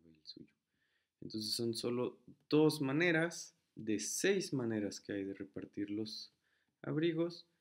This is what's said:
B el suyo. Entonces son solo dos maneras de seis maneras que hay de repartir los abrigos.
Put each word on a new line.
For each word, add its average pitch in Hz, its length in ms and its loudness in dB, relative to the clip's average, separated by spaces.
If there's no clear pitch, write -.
B 82 140 -20
el 78 80 -20
suyo. - 300 -18
Entonces 107 320 -6
son 117 220 -2
solo 120 460 -2
dos 151 320 6
maneras 160 760 2
de 107 260 -2
seis - 540 0
maneras 113 440 0
que - 140 -8
hay 98 120 -2
de 98 100 -4
repartir 98 560 -6
los 107 420 -6
abrigos. 165 680 -2